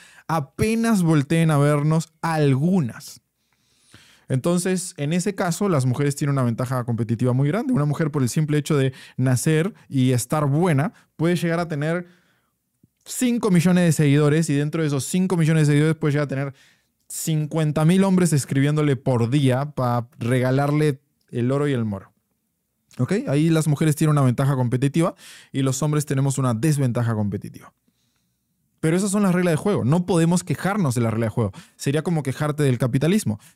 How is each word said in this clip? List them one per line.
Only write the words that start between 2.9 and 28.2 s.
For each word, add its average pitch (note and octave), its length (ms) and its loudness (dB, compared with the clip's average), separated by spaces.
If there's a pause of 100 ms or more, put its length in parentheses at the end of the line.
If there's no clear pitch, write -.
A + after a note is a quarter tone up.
Entonces, F3 680 -2
en C#3+ 160 -4
ese F#3 220 -2
caso, F#3+ 340 -2
las D3 160 2
mujeres C#3 320 0
tienen C#3+ 160 -2
una C3+ 100 0
ventaja B2 420 -2
competitiva A#2 500 -2
muy C#3 140 0
grande. B3 260 -2
Una D3 100 0
mujer, D3 260 -2
por D3 120 -2
el A#2+ 80 0
simple D3+ 260 -2
hecho D3+ 200 -2
de C3+ 180 0 (240)
nacer D#3 560 0 (140)
y C3 240 2
estar D3+ 340 0
buena, D3 480 0 (220)
puede E3+ 200 0
llegar E3+ 240 -2
a E3+ 80 -6
tener E3 380 -4 (960)
cinco A#3+ 460 -2
millones F3+ 340 4
de E3 80 4
seguidores D3+ 560 4
y D3 60 0
dentro D3+ 260 -2
de D#3+ 80 0
esos C#3 160 -2
cinco F#3 320 0
millones D#3+ 320 4
de D3 60 4
seguidores D#3 220 2
puede D#3 160 -2
llegar D3 120 0
a C#3 40 -6
tener C3+ 260 -6 (540)
cincuenta D#3 760 -2
mil F#3 200 4
hombres F#3 280 2
escribiéndole C#3+ 640 2
por A#2 320 0
día C3+ 440 0
para A#2+ 360 -2 (100)
regalarle C3+ 840 0 (280)
el B2 220 -2
oro C#3+ 160 -2
y C#3+ 40 -2
el A#2 120 -2
moro. G2 260 -8 (880)
¿Ok? B2+ 140 -2 (140)
Ahí D3+ 220 0
las D#3+ 200 0
mujeres D3+ 280 0
tienen D#3 160 0
una D3 100 2
ventaja C3+ 320 0
competitiva C3 600 0 (360)
y C3+ 120 -4
los C3 200 -2
hombres D3+ 220 -2
tenemos C3+ 320 -2
una B2+ 160 0
desventaja A#2+ 600 0
competitiva. G#2 580 -6 (1080)